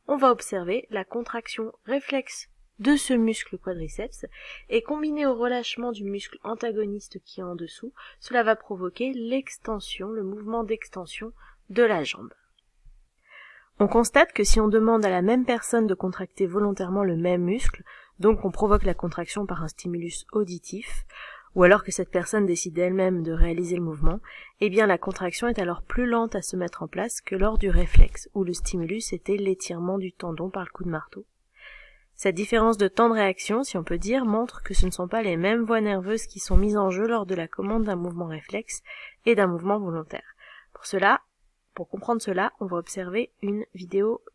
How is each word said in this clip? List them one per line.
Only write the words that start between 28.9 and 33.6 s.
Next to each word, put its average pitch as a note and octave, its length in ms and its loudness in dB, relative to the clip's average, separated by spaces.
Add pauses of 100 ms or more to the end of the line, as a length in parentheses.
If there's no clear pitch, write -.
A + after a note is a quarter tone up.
était G3 240 -4
l'étirement F#3+ 600 -4
du F#3 140 -6
tendon E3+ 380 -8
par F#3 140 -8
le E3+ 80 -14
coup - 120 -12
de F3+ 60 -4
marteau. D#3+ 360 -8 (920)
Cette G3 160 0
différence A3 460 2
de G3+ 80 4
temps A#3 220 2
de A#3 40 2
réaction, G#3+ 500 0